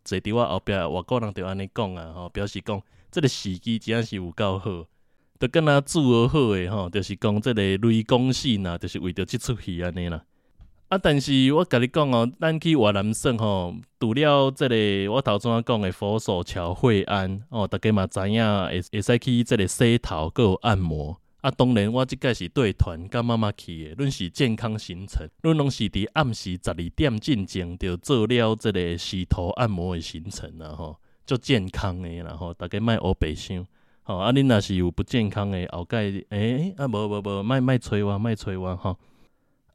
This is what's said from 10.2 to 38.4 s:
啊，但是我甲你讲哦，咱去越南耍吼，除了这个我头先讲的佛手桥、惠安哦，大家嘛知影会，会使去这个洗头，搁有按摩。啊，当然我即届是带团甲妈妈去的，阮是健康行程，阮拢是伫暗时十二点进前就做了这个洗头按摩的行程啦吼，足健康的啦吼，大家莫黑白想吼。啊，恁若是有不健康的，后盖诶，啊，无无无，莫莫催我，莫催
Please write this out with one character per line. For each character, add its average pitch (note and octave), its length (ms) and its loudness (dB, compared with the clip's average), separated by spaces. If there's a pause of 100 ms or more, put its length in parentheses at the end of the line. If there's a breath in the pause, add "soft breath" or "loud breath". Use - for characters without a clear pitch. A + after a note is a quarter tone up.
啊， F#3+ 80 2
但 D3+ 240 4
是 C3+ 320 4
我 E3+ 100 4
甲 C3+ 140 2
你 A#2+ 100 4
讲 C#3+ 240 2
哦， A#2+ 260 4
咱 D#3+ 220 0
去 E3 120 0
越 A2+ 200 6
南 G2+ 220 0
耍 C#3 240 0
吼， F#2+ 360 0 (240)
除 A2+ 160 0
了 C#3+ 380 4
这 C3 160 0
个 G#2 460 2
我 C3+ 80 2
头 G#2 180 2
先 A#2 240 0
讲 A#2 160 0
的 G2 100 0
佛 G#2 300 -2
手 F2+ 240 -2
桥、 F2 300 -4
惠 G#2+ 300 4
安 G2 440 -2
哦， G#2+ 180 -2
大 F#2+ 120 -2
家 A2 160 2
嘛 F#2+ 140 2
知 - 120 -6 (100)
影 A2+ 140 2
会， F#2+ 380 0 (100)
会 G#2 100 -4
使 A#2+ 180 2
去 A#2+ 220 2
这 A#2+ 140 0
个 G2+ 100 2
洗 A#2 340 4
头， D#2+ 320 -4
搁 B2 120 2
有 F#2+ 120 6
按 A2 220 2
摩。 D#2 380 -2 (240)
啊， C3+ 100 -2
当 B2+ 240 2
然 G#2+ 180 4
我 B2+ 140 0
即 B2+ 120 -6
届 C3 140 0
是 - 180 -4
带 A#2 240 2
团 F2 360 -2
甲 A#2+ 140 -2
妈 A#2 120 0
妈 G#2+ 180 0
去 D#2+ 320 -12
的， D#2 120 -14
阮 C#3 140 -2
是 F2+ 180 -6
健 A#2 260 0
康 A2 220 -4
行 F#2+ 300 -12
程， - 200 -8 (140)
阮 D#3+ 160 2
拢 C#3 140 2
是 G#2+ 180 -2
伫 G2+ 240 -2
暗 C#3+ 180 0
时 F#2+ 200 -8
十 F2+ 180 -6
二 E2+ 260 -4
点 B2+ 240 0
进 A2 280 0
前 F2 320 -6
就 F2+ 180 -2
做 A2 300 2
了 A2+ 280 2
这 G#2+ 160 0
个 F2 240 -2
洗 F2+ 300 -6
头 F2+ 260 0
按 B2 160 0
摩 F2+ 280 -2
的 D#2+ 60 -6
行 E2 280 -12
程 - 300 -12
啦 D#2+ 180 -14
吼， D#2 200 -12 (280)
足 C3+ 120 -2
健 A2 300 0
康 F#2 320 -4
的 E2+ 220 -8
啦 D#2 140 -10
吼， E2+ 180 -8
大 - 140 -10
家 G2+ 120 -6
莫 A2+ 160 2
黑 F#2+ 200 2
白 D#2 180 -2
想 F2+ 320 -8 (380)
吼。 G2 140 -6
啊， G2+ 140 2
恁 C3+ 160 4
若 A2 140 6
是 G2 140 -2
有 F2 160 2
不 G2+ 100 -2
健 A2 300 0
康 G2+ 180 -2
的， F2+ 220 -4
后 E2+ 120 -8
盖 G#2 300 -2 (160)
诶， B2+ 480 -2
啊， C#3+ 100 -4
无 G#2+ 200 -2
无 G#2 120 -4
无， G2 220 -4
莫 B2+ 180 0
莫 B2+ 200 2
催 G#2 240 -2
我， G2+ 160 0
莫 A2+ 160 -2
催 G2 200 -6